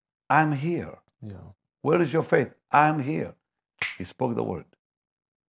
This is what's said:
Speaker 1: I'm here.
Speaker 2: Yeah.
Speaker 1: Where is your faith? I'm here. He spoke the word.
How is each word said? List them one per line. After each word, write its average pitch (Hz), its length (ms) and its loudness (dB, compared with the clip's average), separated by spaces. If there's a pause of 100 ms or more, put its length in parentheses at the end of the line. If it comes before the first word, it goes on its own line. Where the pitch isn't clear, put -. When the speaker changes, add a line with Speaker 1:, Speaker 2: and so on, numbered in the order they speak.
(280)
Speaker 1:
I'm 151 240 4
here. 139 460 -4 (220)
Speaker 2:
Yeah. 95 340 -16 (260)
Speaker 1:
Where 165 200 2
is 147 120 0
your 160 120 2
faith? 160 300 0 (160)
I'm 151 300 4
here. 151 340 -4 (640)
He 90 60 -8
spoke 120 300 -4
the 117 80 -2
word. 90 240 -6 (840)